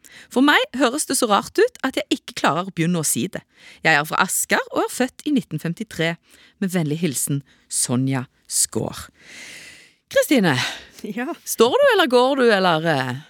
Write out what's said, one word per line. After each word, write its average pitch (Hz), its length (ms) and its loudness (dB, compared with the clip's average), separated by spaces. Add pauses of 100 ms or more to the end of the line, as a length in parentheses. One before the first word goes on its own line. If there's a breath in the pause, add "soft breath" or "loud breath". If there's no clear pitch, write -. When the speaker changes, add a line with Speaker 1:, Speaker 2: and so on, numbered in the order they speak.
(260 loud breath)
Speaker 1:
For - 180 2
meg 294 160 6 (140)
høres 254 340 -2
det 277 80 -4
så 240 160 0
rart 208 260 0
ut 453 300 2
at 262 80 -4
jeg - 160 -6
ikke - 240 -6
klarer 165 320 -2
å 185 80 -14
begynne 170 240 0
å 151 80 -4
si - 240 -2
det. - 80 -10 (420 loud breath)
Jeg 160 140 4
er 147 100 2
fra - 140 -4
Asker - 400 0 (140)
og 330 100 -2
er 453 80 -4
født - 340 -6
i 302 80 -2
nitten 202 300 -4
femtitre. 165 540 -4 (400 soft breath)
Med 190 180 -4
vennlig 156 240 -2
hilsen 143 400 -2 (320 soft breath)
Sonja 131 540 -2 (260)
Skaar. - 540 -4 (1040 loud breath)
Kristine, 202 460 4 (440 loud breath)
Speaker 2:
Ja. 240 320 -8 (120)
Speaker 1:
står 233 260 2
du 539 220 4
eller 370 180 4
går 254 240 4
du, 240 160 4
eller, 180 340 2
eh? 131 300 0 (140)